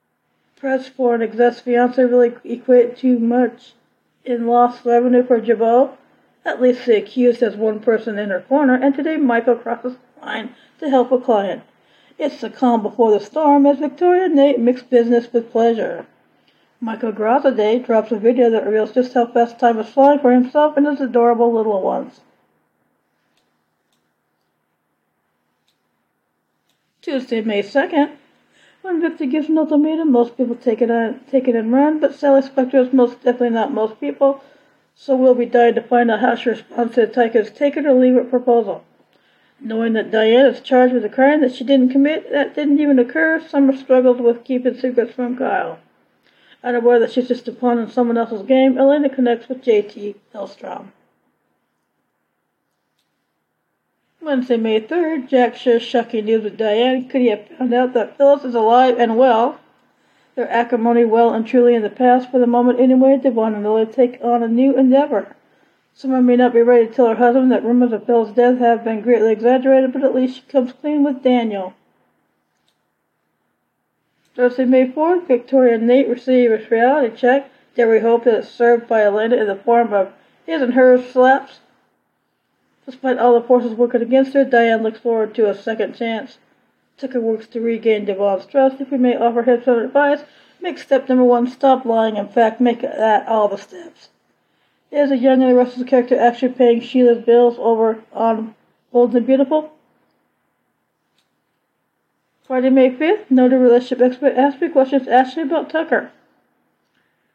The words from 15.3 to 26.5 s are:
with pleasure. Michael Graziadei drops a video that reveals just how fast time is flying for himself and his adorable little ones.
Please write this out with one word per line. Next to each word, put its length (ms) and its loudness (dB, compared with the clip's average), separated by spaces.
with 200 -4
pleasure. 560 -2
Michael 300 -8
Graziadei 760 -2
drops 260 -2
a 60 -4
video 320 2
that 160 -2
reveals 260 -2
just 220 -2
how 140 0
fast 320 -2
time 180 2
is 100 -8
flying 320 2
for 120 2
himself 460 2
and 100 2
his 120 -4
adorable 540 0
little 280 -2
ones. 400 -8